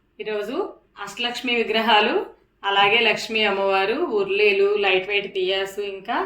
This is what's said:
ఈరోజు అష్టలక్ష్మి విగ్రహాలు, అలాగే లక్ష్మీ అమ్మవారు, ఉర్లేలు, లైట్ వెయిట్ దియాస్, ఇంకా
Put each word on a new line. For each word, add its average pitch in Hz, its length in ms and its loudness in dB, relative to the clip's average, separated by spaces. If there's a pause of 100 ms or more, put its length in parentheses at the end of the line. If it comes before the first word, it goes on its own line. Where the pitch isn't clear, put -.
(200)
ఈరోజు 208 360 -6 (460)
అష్టలక్ష్మి 240 540 -6
విగ్రహాలు, 220 580 2 (500)
అలాగే 202 380 4
లక్ష్మీ 220 420 0
అమ్మవారు, 196 540 2 (180)
ఉర్లేలు, 196 520 2 (100)
లైట్ 190 320 0
వెయిట్ 202 240 -2
దియాస్, 190 420 -2 (120)
ఇంకా 196 280 -8 (100)